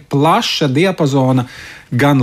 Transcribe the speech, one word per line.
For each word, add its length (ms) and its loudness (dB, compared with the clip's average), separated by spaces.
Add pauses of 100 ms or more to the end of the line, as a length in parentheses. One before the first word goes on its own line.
plaša 640 0
diapazona 720 0 (480)
gan 300 2